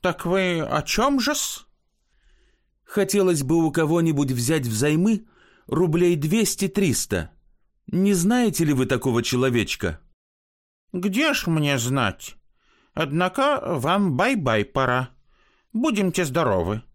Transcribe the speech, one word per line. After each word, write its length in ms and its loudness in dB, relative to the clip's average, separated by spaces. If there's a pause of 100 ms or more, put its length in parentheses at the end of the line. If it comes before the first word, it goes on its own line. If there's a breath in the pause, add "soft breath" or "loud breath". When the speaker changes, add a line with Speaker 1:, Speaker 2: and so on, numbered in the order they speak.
Speaker 1:
Так 260 -4
вы 340 0
о 220 -2
чём 380 0
же-с?» 460 -4 (1160)
Speaker 2:
«Хотелось 580 0
бы 220 2
у 80 0
кого-нибудь 580 2
взять 360 0
взаймы 600 0 (400 soft breath)
рублей 500 2
двести-триста. 1120 0 (560)
Не 260 2
знаете 520 2
ли 80 2
вы 140 2
такого 360 0
человечка?» 760 -2 (920)
Speaker 1:
«Где 420 0
ж 120 -4
мне 320 0
знать? 580 -4 (560)
Однако 680 0 (180)
вам 380 0
бай-бай 480 0
пора. 460 -2 (600)
Будемте 520 0
здоровы. 580 0 (120)